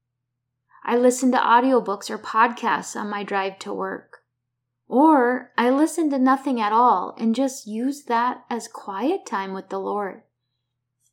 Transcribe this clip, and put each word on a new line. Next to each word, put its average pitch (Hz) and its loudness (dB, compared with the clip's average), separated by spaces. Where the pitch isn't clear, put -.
I 240 -2
listen 247 4
to 247 2
audiobooks 233 2
or 214 -8
podcasts 220 -2
on 208 -8
my 208 -8
drive 196 -4
to 202 -12
work. 190 -10
Or 254 4
I 240 2
listen 311 2
to 277 0
nothing 262 2
at 208 0
all 220 2
and 226 0
just 262 -4
use 247 -6
that 240 -2
as 226 -6
quiet 254 -4
time 196 -6
with 190 -10
the 196 -6
Lord, 196 -6